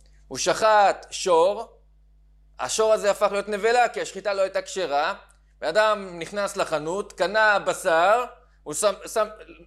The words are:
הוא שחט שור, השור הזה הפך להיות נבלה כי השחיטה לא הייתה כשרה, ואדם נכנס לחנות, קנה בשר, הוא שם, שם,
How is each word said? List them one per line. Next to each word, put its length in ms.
הוא 100
שחט 720
שור, 680
השור 340
הזה 180
הפך 200
להיות 180
נבלה 400
כי 120
השחיטה 320
לא 80
הייתה 200
כשרה, 520
ואדם 580
נכנס 380
לחנות, 560
קנה 460
בשר, 640
הוא 100
שם, 200
שם, 220